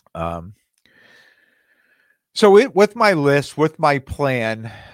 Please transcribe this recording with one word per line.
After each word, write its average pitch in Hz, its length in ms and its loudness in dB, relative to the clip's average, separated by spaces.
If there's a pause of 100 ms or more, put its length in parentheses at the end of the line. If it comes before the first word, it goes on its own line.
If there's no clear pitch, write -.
(140)
Um, 85 400 -12 (1800)
so 202 220 6
it, 247 180 2
with 208 200 0
my 214 180 2
list, 143 440 -2
with 156 220 -2
my 143 200 0
plan, 113 720 -6 (220)